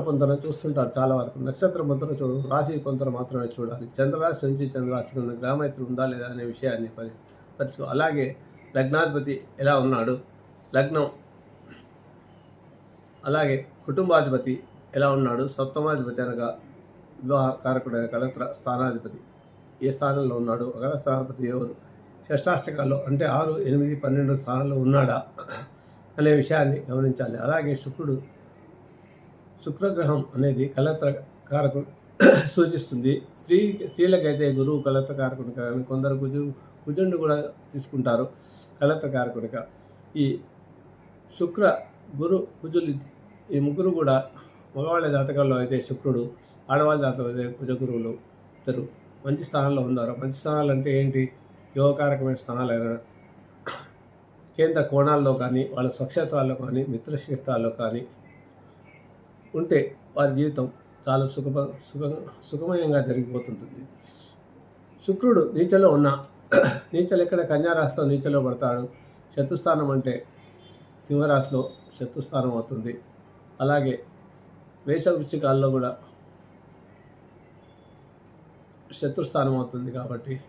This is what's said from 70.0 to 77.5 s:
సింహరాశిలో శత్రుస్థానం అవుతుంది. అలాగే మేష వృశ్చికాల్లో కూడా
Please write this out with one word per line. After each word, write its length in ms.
సింహరాశిలో 560
శత్రుస్థానం 580
అవుతుంది. 360
అలాగే 320
మేష 220
వృశ్చికాల్లో 680
కూడా 120